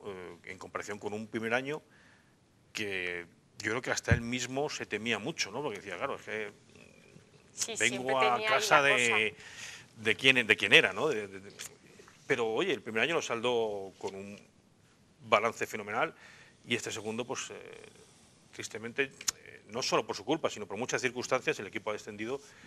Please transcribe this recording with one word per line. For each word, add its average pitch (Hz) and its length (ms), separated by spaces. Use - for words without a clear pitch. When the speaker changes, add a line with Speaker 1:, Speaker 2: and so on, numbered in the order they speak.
Speaker 1:
eh, 90 480
en 92 60
comparación 101 420
con 104 120
un 110 140
primer 113 260
año 135 300
que 90 560
yo 104 120
creo 123 120
que 135 80
hasta - 220
él 120 80
mismo 123 480
se - 160
temía 110 340
mucho, 131 320
¿no? 123 120
Porque 110 160
decía, 92 180
claro, 117 200
es - 60
que 107 300
Speaker 2:
Sí, - 260
Speaker 1:
vengo 123 260
Speaker 2:
siempre 131 120
Speaker 1:
a 131 40
Speaker 2:
tenía 127 140
ahí 120 120
Speaker 1:
casa 156 360
Speaker 2:
la 139 60
Speaker 1:
de, 117 480
Speaker 2:
cosa. - 640
Speaker 1:
de 107 140
quién, 127 300
de 101 100
quién 104 160
era, 131 200
¿no? 120 160
De, 107 180
de, 98 140
de, 98 120
pero 120 200
oye, 143 260
el 107 100
primer 110 200
año 156 120
lo 156 80
saldó 113 760
con 98 160
un 101 240
balance 110 440
fenomenal 113 480
y 117 100
este 107 160
segundo, 110 320
pues, 127 260
eh, 95 360
tristemente, 120 600
eh, - 240
no 117 140
solo 135 240
por 110 80
su 101 100
culpa, 139 260
sino 104 160
por 95 100
muchas 123 240
circunstancias, 123 580
el 104 80
equipo 104 240
ha 107 40
descendido 110 460